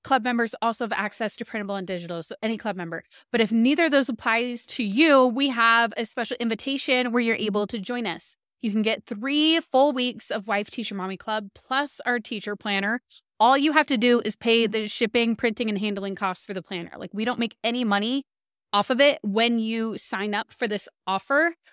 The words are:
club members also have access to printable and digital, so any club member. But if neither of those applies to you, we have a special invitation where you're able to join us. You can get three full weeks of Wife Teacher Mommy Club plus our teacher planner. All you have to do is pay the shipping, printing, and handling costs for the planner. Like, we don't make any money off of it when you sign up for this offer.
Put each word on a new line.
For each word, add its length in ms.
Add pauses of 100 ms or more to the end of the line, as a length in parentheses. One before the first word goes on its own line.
club 200
members 380
also 240
have 80
access 420
to 120
printable 300
and 100
digital, 360
so 200
any 160
club 180
member. 280 (280)
But 80
if 100
neither 360
of 40
those 200
applies 560
to 180
you, 400
we 240
have 480
a 80
special 360
invitation 720
where 120
you're 140
able 320
to 100
join 280
us. 300 (240)
You 100
can 120
get 240
three 540
full 320
weeks 380
of 160
Wife 220
Teacher 260
Mommy 220
Club 380
plus 500
our 140
teacher 360
planner. 460 (400)
All 160
you 160
have 140
to 100
do 300
is 100
pay 300
the 220
shipping, 480
printing, 340
and 80
handling 380
costs 280
for 80
the 80
planner. 380
Like, 160
we 100
don't 140
make 260
any 180
money 420 (500)
off 160
of 100
it 220
when 360
you 380
sign 380
up 180
for 160
this 180 (200)
offer. 480 (180)